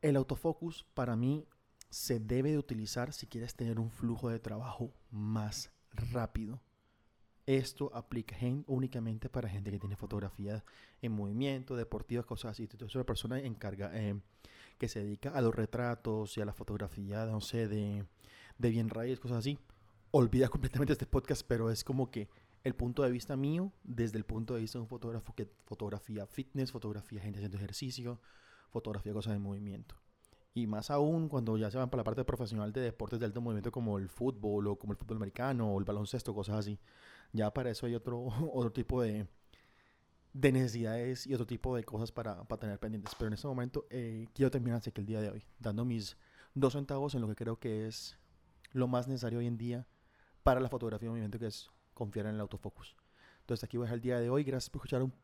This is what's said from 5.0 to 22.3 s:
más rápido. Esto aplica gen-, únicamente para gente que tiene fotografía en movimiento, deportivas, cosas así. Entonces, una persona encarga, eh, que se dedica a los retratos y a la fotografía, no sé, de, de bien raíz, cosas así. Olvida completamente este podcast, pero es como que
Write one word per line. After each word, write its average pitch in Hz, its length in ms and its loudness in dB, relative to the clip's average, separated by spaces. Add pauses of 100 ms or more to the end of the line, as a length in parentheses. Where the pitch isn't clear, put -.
más 107 600 -2 (400)
rápido. 113 480 -2 (880)
Esto 135 480 2
aplica 120 420 -6
gen-, 131 320 0
únicamente 123 600 0
para 117 180 -2
gente 101 240 -2
que 101 80 -2
tiene 101 160 -4
fotografía 101 680 -4 (360)
en 117 120 -2
movimiento, 127 640 0
deportivas, 117 480 -2
cosas 117 260 -6
así. 113 120 -8
Entonces, 107 320 -10
una 127 100 0
persona 120 340 0
encarga, 104 540 -4
eh, 104 260 0 (580)
que 117 120 -2
se 104 140 -4
dedica 104 260 -4
a 135 120 2
los 113 140 6
retratos 113 800 0
y 113 60 -2
a 101 40 2
la 104 80 -4
fotografía, 104 720 -4
no 110 140 0
sé, 113 300 0
de, 104 360 0 (520)
de 120 120 6
bien 113 200 4
raíz, 117 320 -2
cosas 120 160 -2
así. 139 200 0 (540)
Olvida 123 380 8
completamente 135 440 2
este - 120 0
podcast, - 420 2
pero 113 240 4
es 110 140 0
como 131 260 0
que 104 160 -4 (380)